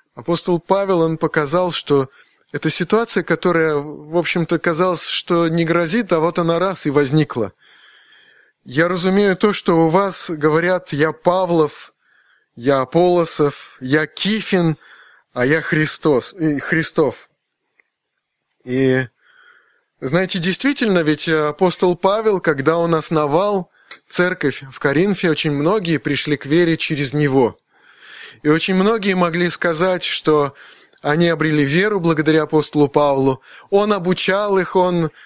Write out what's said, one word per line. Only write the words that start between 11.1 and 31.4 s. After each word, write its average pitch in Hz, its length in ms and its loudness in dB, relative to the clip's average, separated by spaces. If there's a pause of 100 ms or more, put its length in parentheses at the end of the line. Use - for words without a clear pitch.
Павлов, 175 800 0 (640)
я 135 260 0
Аполлосов, 165 960 0
я 143 280 0
Кифин, 185 720 -2 (560)
а 123 120 -2
я 147 160 2
Христос, 156 760 -2
э, 156 220 -2
Христов“». 156 680 -2 (1400)
И, 131 420 0 (960)
знаете, 175 380 -2
действительно, 190 600 0
ведь 151 300 0
апостол 165 680 0
Павел, 202 460 0
когда 156 360 0
он 170 160 0
основал 160 760 0 (400)
церковь 175 600 -2
в - 100 -18
Коринфе, 170 500 0
очень 151 220 -2
многие 170 460 0
пришли 147 380 -4
к - 100 -6
вере 165 300 2
через 139 380 -4
него. 135 440 2 (880)
И 151 60 2
очень 165 260 2
многие 196 380 2
могли 175 360 0
сказать, 175 540 -2
что 147 520 0 (460)
они 165 280 2
обрели 151 340 0